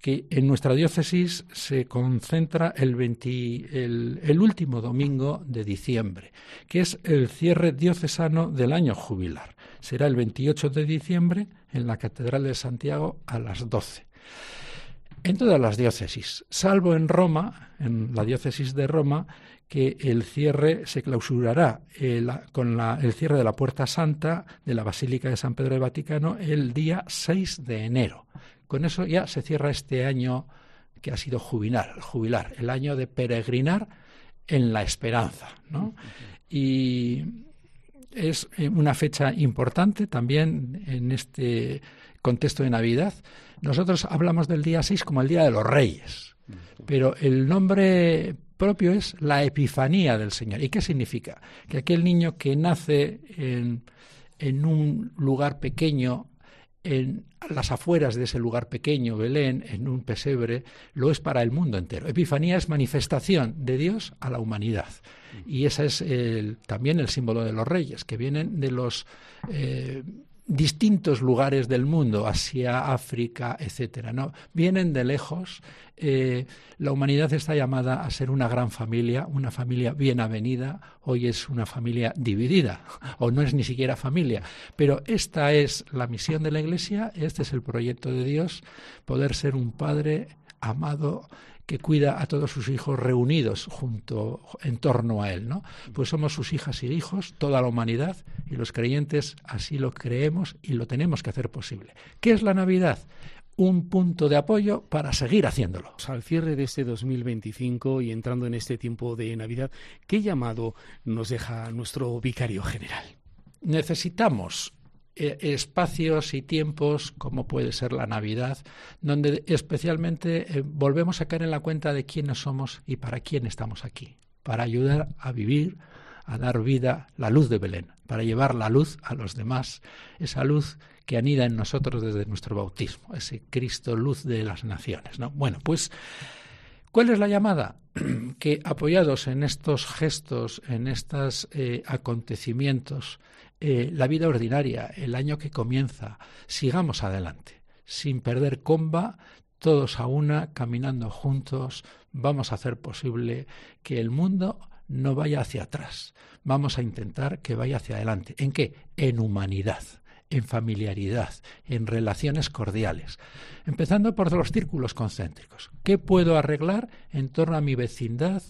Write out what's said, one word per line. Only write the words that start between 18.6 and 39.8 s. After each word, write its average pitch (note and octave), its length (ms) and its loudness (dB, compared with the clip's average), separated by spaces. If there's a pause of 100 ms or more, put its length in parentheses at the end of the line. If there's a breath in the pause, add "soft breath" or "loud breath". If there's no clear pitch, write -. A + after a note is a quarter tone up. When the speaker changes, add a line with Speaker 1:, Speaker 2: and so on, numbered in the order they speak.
Speaker 1:
de C#3 140 0
Roma, D3+ 380 2 (440 loud breath)
que C3+ 320 2
el A#2+ 220 2
cierre D3 640 2
se - 160 -4
clausurará, B2 800 2 (180)
eh, B2 240 0
la, B2 200 -4 (100)
con A#2+ 240 0
la, A#2 260 0
el A#2+ 120 2
cierre D3 240 2
de B2+ 80 4
la G#2+ 80 4
Puerta C3 340 -2
Santa D#3+ 580 0 (200 loud breath)
de C3 80 -2
la A2+ 100 0
Basílica B2+ 460 -2
de B2 80 0
San B2+ 180 -2
Pedro C3 200 0
del B2+ 40 2
Vaticano D3+ 580 0
el D3+ 360 0
día D#3+ 340 0
seis F3 560 -2
de A2+ 220 -4
enero. A#2 420 0 (380 loud breath)
Con C#3+ 200 -2
eso F3+ 200 -2
ya F3 220 2
se - 160 -4
cierra D3 260 0
este C3+ 340 -2
año B2+ 440 -2 (520 soft breath)
que D3+ 120 -8
ha A2+ 60 -4
sido B2+ 200 -4
jubilar, A2 640 -2
jubilar, A2+ 560 -2
el A#2+ 140 -4
año C3+ 240 -2
de C3 100 -2
peregrinar B2 800 0 (600 loud breath)
en B2 260 4
la G#2+ 80 2
esperanza, A2+ 680 -2 (200)
¿no? F#3+ 240 -4 (560 loud breath)
Y C3 760 0 (880)
es, D#3+ 360 -2 (100)
eh, D3 120 0
una D3+ 260 4
fecha D3 360 2
importante E3 760 2